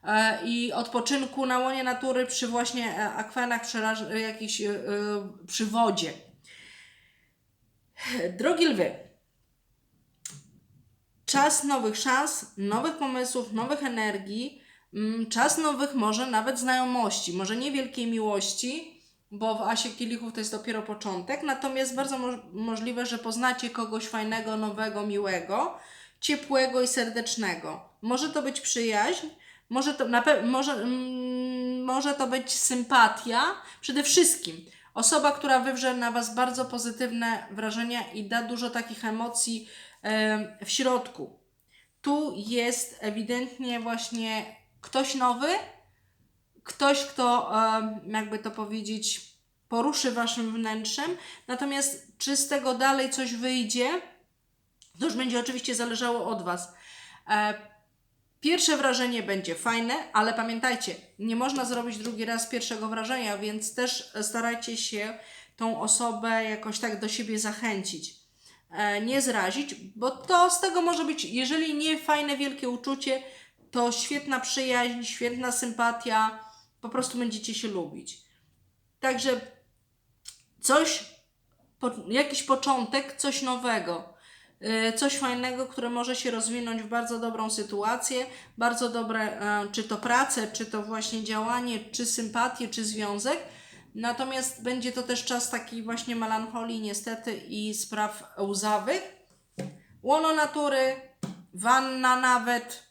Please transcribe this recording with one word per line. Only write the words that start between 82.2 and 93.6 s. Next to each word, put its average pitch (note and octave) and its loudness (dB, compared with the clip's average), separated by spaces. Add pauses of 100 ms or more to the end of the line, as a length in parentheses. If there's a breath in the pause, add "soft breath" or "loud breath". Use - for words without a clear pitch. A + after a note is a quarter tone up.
początek, C4 2
coś C4+ 0
nowego, A#3+ -2 (480 loud breath)
y, A3+ 2
coś C#4 2
fajnego, B3 -2
które A#3+ -4
może A#3+ -2
się B3 -2
rozwinąć A3+ -2
w G#3+ -10
bardzo A#3 -2
dobrą A3 -2
sytuację, A3+ -2 (320 loud breath)
bardzo A#3 2
dobre, A3 -2
e, G#3 0
czy A3 -4
to G#3+ -4
pracę, A3+ 2
czy A3 -6
to G#3+ -4
właśnie A3 -4
działanie, A3+ -2 (120)
czy A#3+ -2
sympatię, A#3 0
czy A3+ -4
związek. G#3+ 0 (560 loud breath)